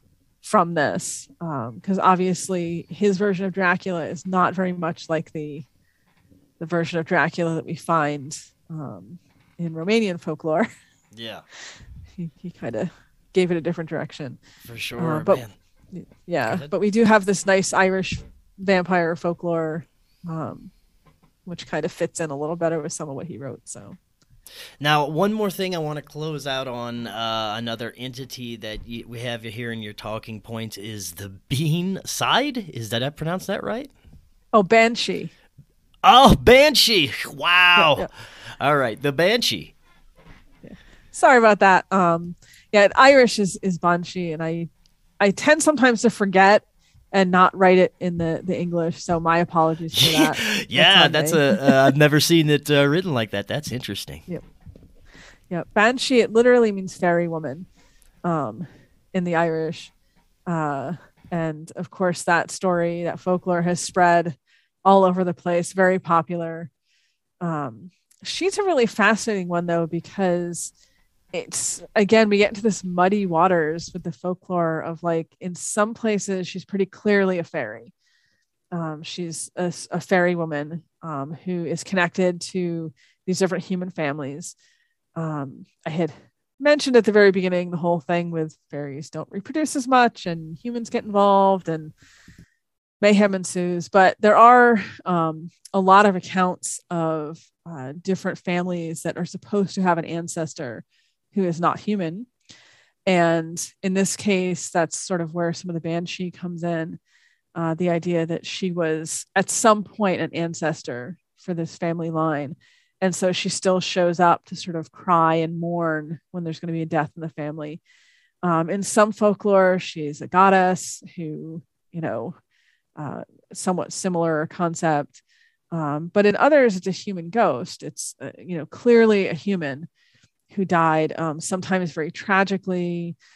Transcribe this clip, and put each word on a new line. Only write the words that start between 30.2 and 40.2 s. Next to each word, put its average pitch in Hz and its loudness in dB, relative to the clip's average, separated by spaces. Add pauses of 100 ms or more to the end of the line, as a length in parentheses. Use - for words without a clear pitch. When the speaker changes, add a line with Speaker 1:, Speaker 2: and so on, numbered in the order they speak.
Speaker 2:
points 113 -10
is 101 -12
the 101 -12
Bean 160 -4
Side. 233 -2
Is 117 -10
that, 117 -2
I 143 -4
pronounced 165 -6
that 196 -6
right? 226 -8 (640)
Speaker 1:
Oh, 214 6
Banshee. 226 2 (720)
Speaker 2:
Oh, - 10
Banshee! 226 6 (180)
Wow. 170 6
Speaker 1:
Yeah, - -4
yeah. - -10
Speaker 2:
All 147 4
right, 120 -2
the 143 -2
Banshee. 170 -2 (880)